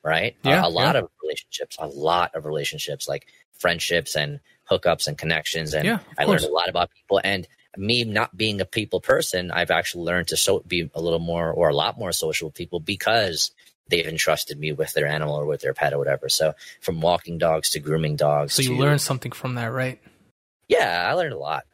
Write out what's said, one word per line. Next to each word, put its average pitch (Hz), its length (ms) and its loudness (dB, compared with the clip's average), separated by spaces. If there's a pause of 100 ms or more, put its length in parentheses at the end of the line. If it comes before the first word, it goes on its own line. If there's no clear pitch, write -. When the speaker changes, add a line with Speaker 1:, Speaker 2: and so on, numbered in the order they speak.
Speaker 1:
right? 80 400 0
A, 135 60 4
Speaker 2:
Yeah, 170 160 6
Speaker 1:
a - 20 2
lot 87 260 2
Speaker 2:
yeah. 123 60 6
Speaker 1:
of 85 100 -6 (120)
relationships, - 560 -8
a 80 80 -6
lot 80 480 0
of 76 100 -6
relationships, 76 640 -6
like 71 180 -6 (260)
friendships 85 640 -2
and 73 240 -4 (300)
hookups 85 380 2
and 73 80 -6
connections. 80 580 -2
And 76 120 0
Speaker 2:
Yeah, 226 80 2
of - 80 -4 (160)
Speaker 1:
I 73 60 2
learned 76 160 4
Speaker 2:
course. 78 40 -2
Speaker 1:
a 73 80 -2
lot 87 160 2
about 87 260 0
people. - 300 0
And 95 240 0 (280)
me 117 280 0
not 107 320 -2
being 104 240 0
a 92 60 2
people 95 340 -2
person, - 500 0
I've 85 200 0
actually 85 340 0
learned 87 240 0
to 82 80 -2
so, 98 240 2
be 85 340 -2
a 82 60 -6
little 82 180 2
more 85 320 -2
or 80 200 4
a 71 40 2
lot 90 240 0
more 92 140 -4
social 80 360 -2
with - 60 -14
people 85 260 -6
because 98 720 0 (380)
they've 82 180 2
entrusted 78 520 0
me 78 140 -4
with 76 200 -2
their 73 140 2
animal 76 300 0
or 73 100 -2
with 73 160 -2
their 67 120 -2
pet 71 200 0
or 71 40 0
whatever. 69 300 -2
So 78 260 2 (260)
from 85 200 -4
walking 85 380 0
dogs 80 320 2
to 78 100 -4
grooming 76 360 0
dogs 73 380 2
Speaker 2:
So 139 80 2
you 127 120 2
Speaker 1:
to - 20 -
Speaker 2:
learned 143 240 4
something 131 320 -4
from 127 240 -6
that, 117 160 -4
right? 127 280 -4 (680)
Speaker 1:
Yeah, 101 400 2
I 139 60 2
learned 165 180 0
a 85 60 -8
lot. 71 360 -4